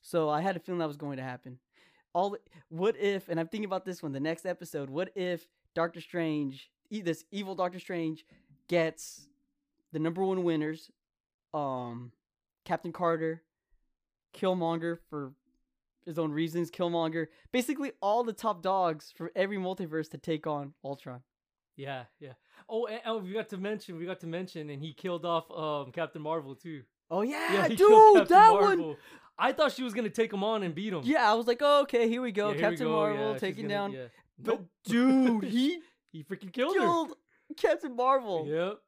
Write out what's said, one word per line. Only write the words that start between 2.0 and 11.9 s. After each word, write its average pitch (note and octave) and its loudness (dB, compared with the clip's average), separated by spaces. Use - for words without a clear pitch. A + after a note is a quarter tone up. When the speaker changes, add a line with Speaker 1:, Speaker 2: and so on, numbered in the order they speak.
Speaker 1:
All G3 0
the, G3+ -12
what F3+ 0
if, G3 -2
and E3 -2
I'm E3 -4
thinking G#3+ -6
about F#3 -6
this F#3 -10
one, D3 -6
the C3+ -6
next D#3+ -4
episode, E3 -8
what F3 -6
if F3+ -4
Doctor E3+ -4
Strange, D3+ -4
e-, G#3+ -8
this E3 -4
evil G3 -8
Doctor F3+ -4
Strange, E3 -6
gets - -4
the D#3+ -6
number E3 -2
one F#3 0
winners, D#3+ -4
um, B2 -6